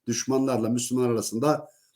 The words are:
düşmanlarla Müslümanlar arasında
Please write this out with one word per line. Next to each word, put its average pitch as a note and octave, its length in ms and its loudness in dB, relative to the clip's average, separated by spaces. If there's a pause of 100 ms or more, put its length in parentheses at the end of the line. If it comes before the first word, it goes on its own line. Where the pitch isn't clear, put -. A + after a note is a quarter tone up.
düşmanlarla B2 600 0
Müslümanlar B2 400 0
arasında A#2 600 0 (260)